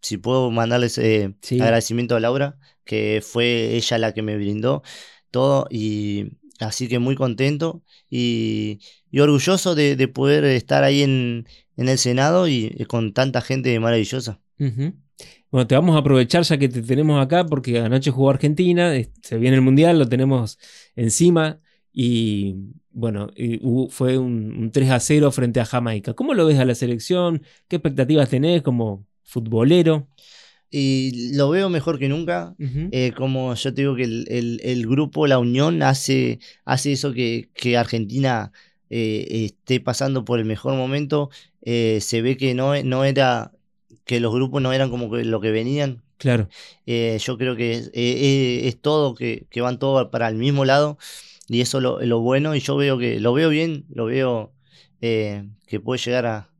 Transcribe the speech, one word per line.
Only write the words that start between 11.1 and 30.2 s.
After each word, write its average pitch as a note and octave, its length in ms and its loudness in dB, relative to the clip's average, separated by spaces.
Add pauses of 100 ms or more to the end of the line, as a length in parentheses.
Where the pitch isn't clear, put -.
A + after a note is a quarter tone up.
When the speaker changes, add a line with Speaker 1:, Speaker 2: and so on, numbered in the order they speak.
Speaker 1:
en B2 120 -2
el C3 100 2
Senado D3+ 500 2
y, A#2 300 -2
y A2+ 80 -6
con A2+ 260 -2
tanta B2+ 300 0
gente B2+ 380 0
maravillosa. A#2 600 -2 (180)
Speaker 2:
Ujú. C#3 360 -4 (560)
Bueno, B2+ 160 2
te B2 80 2
vamos D#3+ 220 4
a D3+ 40 4
aprovechar C3+ 440 4
ya D#3 140 2
que C#3 100 2
te B2 140 -4
tenemos C#3+ 420 2
acá, E3+ 220 2
porque B2 340 -2
anoche C3 300 0
jugó C3+ 200 4
Argentina, F3 680 2
eh, A#2 140 -2 (120)
se A#2 160 -6
viene B2+ 180 4
el C3 60 6
Mundial, D3+ 360 6
lo C3 100 4
tenemos B2 500 0 (380)
encima, D#3 640 2 (320)
y A2 640 0 (360)
bueno, G#2+ 460 -6
y A#2 280 -4
hubo, B2+ 260 0
fue C3 280 0
un, A#2 400 -4
un A2+ 140 -4
tres C3+ 180 2
a B2 100 4
cero D3 320 4
frente A#2+ 280 0
a A2+ 40 0
Jamaica. A2+ 500 -4
¿Cómo C#4 200 -4
lo F3 120 4
ves D3+ 120 6
a B2+ 60 4
la B2 100 2
selección? D#3+ 680 -2 (260)
¿Qué F3 80 -4
expectativas C#3 520 2
tenés D3 340 2
como A2+ 440 -2 (160)
futbolero? C#3 840 2 (640)